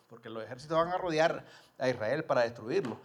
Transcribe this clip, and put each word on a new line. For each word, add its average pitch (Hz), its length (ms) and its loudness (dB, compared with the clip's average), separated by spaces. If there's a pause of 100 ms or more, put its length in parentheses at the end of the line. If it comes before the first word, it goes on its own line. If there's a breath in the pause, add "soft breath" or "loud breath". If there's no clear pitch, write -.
porque 117 220 -16
los 110 140 -8
ejércitos 131 340 -4
van 165 120 4
a 180 80 0
rodear 160 480 2 (320 loud breath)
a 127 100 0
Israel 123 380 0
para 127 160 4
destruirlo, 117 640 -2